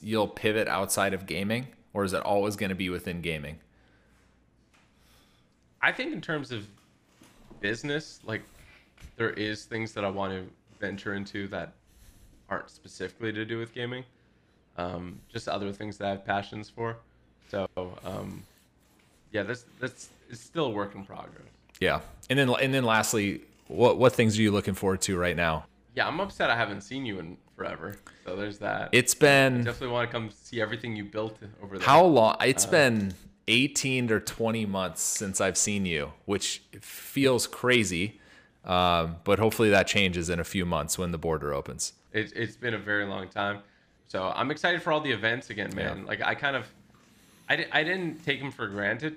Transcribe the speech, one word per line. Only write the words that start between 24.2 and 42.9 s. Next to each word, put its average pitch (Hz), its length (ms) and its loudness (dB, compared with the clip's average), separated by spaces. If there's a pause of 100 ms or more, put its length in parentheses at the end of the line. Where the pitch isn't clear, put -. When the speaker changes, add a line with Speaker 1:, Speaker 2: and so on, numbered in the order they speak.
Speaker 1:
are 110 40 4
you 107 80 6
looking 101 240 0
forward 95 280 0
to 95 160 -2
right 87 180 0
now? 80 300 0 (280)
Speaker 2:
Yeah, 110 120 0
I'm 135 140 -4
upset 196 280 -2
I 117 80 2
haven't 104 260 -2
seen 131 220 -8
you 101 140 -6
in 82 180 -10 (200)
forever. 92 400 -8 (280)
So 92 120 -8
there's 101 220 -8
that. 104 340 -4
Speaker 1:
It's 123 220 4
been 135 460 6
Speaker 2:
I 120 40 0
definitely 120 280 -6
wanna 120 160 0
come 117 220 -6
see - 320 -6
everything 113 340 -4
you 104 80 -6
built 107 320 -6 (260)
over 98 160 -12
there. 87 80 0
Speaker 1:
How 151 180 10
long? 123 360 8
It's 131 240 4
Speaker 2:
Um, 104 60 -4
Speaker 1:
been 113 440 4 (340)
eighteen 127 640 2
or 107 100 4
twenty 113 440 -2
months 95 380 -2
since - 360 -2
I've 95 200 2
seen 101 260 0
you, 78 280 -2 (120)
which - 380 -2 (180)
feels - 680 0
crazy. 107 760 2 (440)
Um, 87 600 2
but 101 140 4
hopefully 110 300 4
that 98 180 6
changes 90 440 2
in 85 100 0
a 82 40 -2
few 95 200 -2
months 80 320 -2
when 90 140 -2
the 85 80 -4
border 76 340 -2
opens. 69 400 -6 (220)
Speaker 2:
It, 107 200 -4
it's 113 220 -6
been 120 180 -4
a 107 40 -4
very 104 260 -2